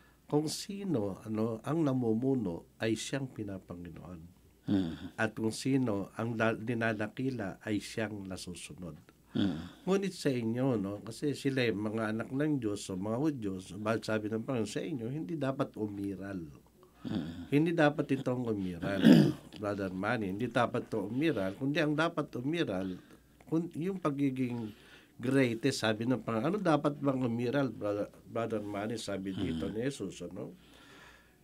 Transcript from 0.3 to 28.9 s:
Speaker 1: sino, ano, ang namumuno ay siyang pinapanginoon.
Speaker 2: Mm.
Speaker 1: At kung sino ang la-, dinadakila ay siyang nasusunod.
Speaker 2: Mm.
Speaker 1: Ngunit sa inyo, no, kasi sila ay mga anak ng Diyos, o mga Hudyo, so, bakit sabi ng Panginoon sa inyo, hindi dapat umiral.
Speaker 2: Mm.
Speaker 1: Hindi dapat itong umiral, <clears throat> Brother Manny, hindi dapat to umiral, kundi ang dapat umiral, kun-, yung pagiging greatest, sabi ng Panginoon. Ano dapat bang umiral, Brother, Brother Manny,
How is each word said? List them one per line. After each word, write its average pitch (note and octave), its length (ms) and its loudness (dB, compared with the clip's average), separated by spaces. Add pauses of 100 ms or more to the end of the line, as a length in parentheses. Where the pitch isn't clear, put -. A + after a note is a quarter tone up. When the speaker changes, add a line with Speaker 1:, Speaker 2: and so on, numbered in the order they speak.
Speaker 1:
sino, D3 760 -2
ano, A2 400 -2
ang D#3 220 0
namumuno B2 960 2
ay A2+ 160 2
siyang C3+ 320 -4
pinapanginoon. F2+ 960 -10 (440)
Speaker 2:
Mm. F#2 540 0
Speaker 1:
At A2 160 0
kung A2 160 0
sino B2 640 0
ang A2+ 240 -4
la-, A2+ 160 4
dinadakila A2+ 1040 -2
ay G#2 240 -2
siyang G#2+ 400 -6
nasusunod. F2 720 -10 (400)
Speaker 2:
Mm. F2+ 480 -2
Speaker 1:
Ngunit G3 320 0
sa - 160 0
inyo, B2 480 2
no, G2+ 240 -4
kasi C3+ 320 -4
sila C3+ 260 0
ay A2+ 140 2
mga G#2+ 400 -2
anak A2+ 160 -4
ng D3+ 260 2
Diyos, G#2 300 -2
o G2 80 -6
mga G#2 240 -2
Hudyo, B2 400 -2
so, F#2 180 -12
bakit A2 300 0
sabi G#2+ 240 0
ng A2 100 0
Panginoon A2+ 300 -2
sa - 100 -4
inyo, B2+ 260 -4
hindi D#3+ 280 -4
dapat C3+ 400 -2
umiral. G2 640 -4 (640)
Speaker 2:
Mm. E2 480 -6
Speaker 1:
Hindi D3+ 220 4
dapat D3 420 4
itong B2+ 320 -2
umiral, F#2+ 560 -2 (280)
<clears throat> - 280 -12
Brother G2+ 320 -2
Manny, G2+ 400 0
hindi G#2 160 -2
dapat B2 400 2
to A2 180 -2
umiral, A#2 480 0
kundi C#3+ 300 0
ang D3 160 2
dapat D#3+ 380 0
umiral, B2 580 0 (500)
kun-, E3 300 -2
yung F#3 240 -4
pagiging C3 720 0 (460)
greatest, B2+ 680 2
sabi A2 240 2
ng B2 160 2
Panginoon. A2+ 260 0
Ano G3+ 100 0
dapat D3+ 380 4
bang C#3 240 2
umiral, B2 500 2
Brother, G#2 360 -2 (160)
Brother A2 400 -2
Manny, G#2 320 -4